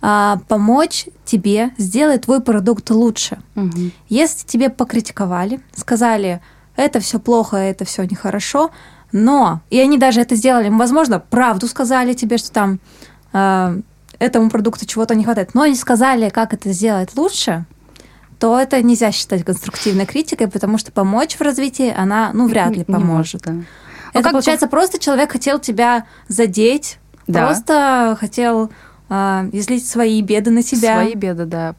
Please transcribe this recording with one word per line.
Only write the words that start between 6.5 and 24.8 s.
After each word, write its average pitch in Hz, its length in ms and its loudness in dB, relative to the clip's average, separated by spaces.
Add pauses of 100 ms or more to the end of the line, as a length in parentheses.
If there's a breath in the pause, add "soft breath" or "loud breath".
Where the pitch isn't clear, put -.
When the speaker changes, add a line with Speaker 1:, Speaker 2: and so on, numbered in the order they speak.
Speaker 1:
«Это 269 220 0
всё 208 200 -4
плохо, 226 380 0
это 190 280 -4
всё - 180 -6
нехорошо», 202 680 -2 (420 loud breath)
но, 214 480 2 (100)
и 240 100 2
они 277 180 4
даже 240 240 4
это 240 140 0
сделали, 226 340 2
возможно, 240 500 2
правду 240 480 0
сказали 254 460 0
тебе, 240 240 -2
что - 140 -6
там, 196 280 0 (540 loud breath)
э, 190 480 0 (380)
этому 233 300 2
продукту 220 360 -2
чего-то 226 300 -2
не 220 80 2
хватает, 208 300 -2
но 247 80 4
они 294 140 4
сказали, 240 540 2
как 226 240 -2
это 196 200 -6
сделать 190 420 -2
лучше, 220 500 -2 (760 soft breath)
то 233 200 4
это 269 240 2
нельзя 233 280 4
считать - 320 -4
конструктивной 190 640 -2
критикой, 277 420 -2
потому 202 300 -2
что - 140 -6
помочь 214 440 0
в - 60 -6
развитии 269 540 -2
она, 202 380 0
ну, 240 140 2
вряд 208 240 2
ли 180 160 -4
Speaker 2:
Не, 196 100 0
не 196 60 2
может, 165 380 0
Speaker 1:
поможет. - 40 -
Speaker 2:
да. 165 80 -6
Ну, 170 60 -6 (540 loud breath)
Speaker 1:
Это, - 0 -
Speaker 2:
как 247 120 0
бы 330 60 4
Speaker 1:
получается, 277 360 0
просто 349 320 0